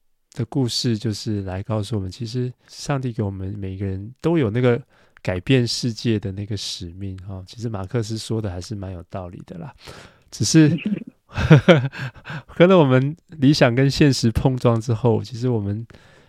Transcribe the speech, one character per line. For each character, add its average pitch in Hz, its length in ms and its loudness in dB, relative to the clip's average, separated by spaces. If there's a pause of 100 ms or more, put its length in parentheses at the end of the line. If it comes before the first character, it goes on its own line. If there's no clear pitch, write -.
(320)
的 117 120 -6
故 131 240 -2
事 110 300 -2
就 107 160 -4
是 104 300 -6
来 92 180 -6
告 110 200 -4
诉 110 140 -4
我 101 40 -2
们， 95 100 -6
其 113 160 -10
实 123 260 -6 (160)
上 - 320 -6
帝 127 100 -4
给 113 120 -4
我 101 80 -2
们 98 280 -8
每 95 200 -8
个 101 80 -4
人 98 340 -8
都 165 160 0
有 120 140 2
那 117 100 -2
个 123 180 2 (440)
改 92 180 -4
变 127 260 2
世 - 240 -4
界 107 300 -2
的 98 100 -6
那 98 140 -8
个 104 100 -8
使 - 360 -10
命 95 260 -12 (100)
哈。 95 200 -12
其 - 120 -20
实 113 120 -6
马 98 160 -6
克 120 160 -2
思 110 160 -6
说 110 200 -6
的 107 120 -4
还 90 100 -8
是 107 140 -12
蛮 95 180 -10
有 85 120 -12
道 90 260 -12
理 98 160 -16
的 - 100 -16
啦， 165 180 -14 (560)
只 - 140 -4
是， 156 240 6 (1000)
<laughs> 135 800 0
可 - 180 4
能 190 120 6
我 156 60 8
们 135 320 2 (120)
理 147 220 4
想 135 240 4
跟 135 160 4
现 143 220 4
实 120 180 2
碰 131 280 0
撞 117 200 2
之 117 140 -4
后， 110 300 2
其 110 160 -12
实 123 100 -2
我 120 100 0
们 104 280 -4 (420)